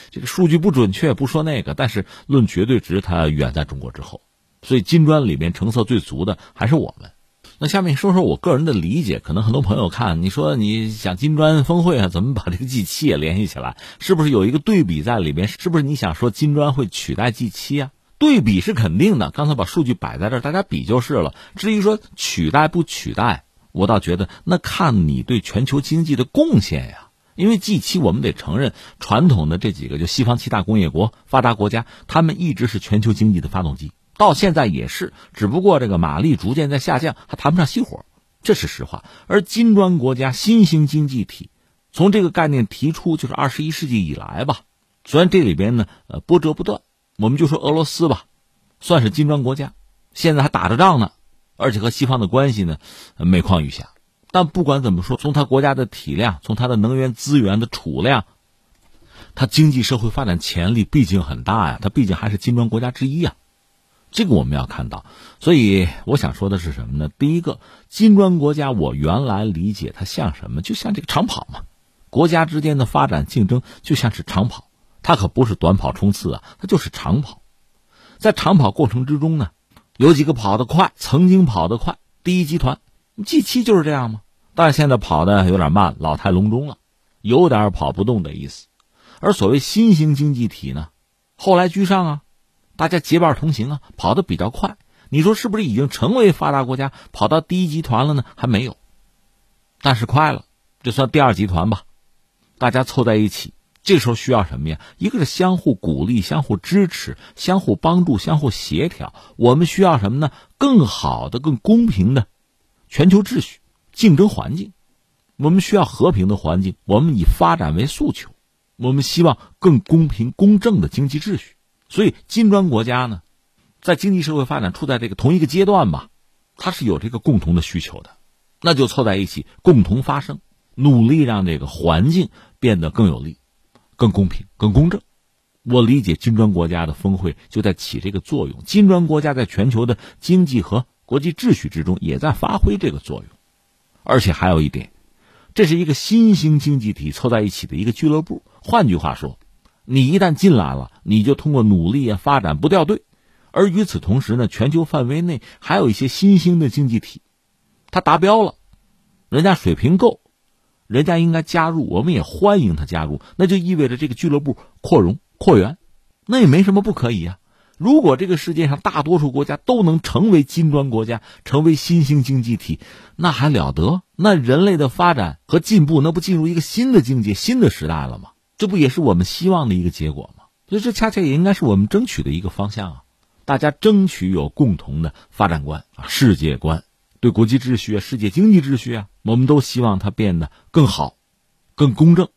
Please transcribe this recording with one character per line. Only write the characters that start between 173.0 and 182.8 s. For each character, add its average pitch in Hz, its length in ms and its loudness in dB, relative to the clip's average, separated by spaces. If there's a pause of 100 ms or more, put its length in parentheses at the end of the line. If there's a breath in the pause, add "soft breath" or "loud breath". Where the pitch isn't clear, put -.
那 165 180 -2
还 131 180 0
了 82 200 0
得？ 113 320 0 (140)
那 202 180 4
人 139 300 2
类 196 120 2
的 147 120 0
发 175 260 0
展 87 320 -4
和 165 140 2
进 170 260 4
步， 151 140 2
那 156 100 2
不 170 100 -4
进 185 160 -2
入 160 120 0
一 175 60 -4
个 170 60 0
新 254 320 -2
的 185 100 6
境 123 200 0
界、 101 120 -2
新 247 260 -2
的 156 100 4
时 - 160 -8
代 78 200 -4
了 60 120 -12
吗？ - 120 -20 (260)
这 214 100 -2
不 190 120 -2
也 143 100 4
是 165 140 -2
我 120 100 2
们 90 140 2
希 - 240 -2
望 160 180 0
的 95 60 0
一 90 80 -2
个 87 80 -2
结 78 200 -6
果 69 280 -14
吗？ - 60 -20 (220)
所 208 120 -4
以 - 20 -2
这 233 100 -2
恰 220 200 -2
恰 202 100 -4
也 143 140 0
应 165 100 2
该 196 80 2
是 180 140 -2
我 101 100 4
们 101 120 2
争 226 180 0
取 - 160 -8
的 67 80 -6
一 80 100 -4
个 95 80 -8
方 101 220 -8
向 98 220 -10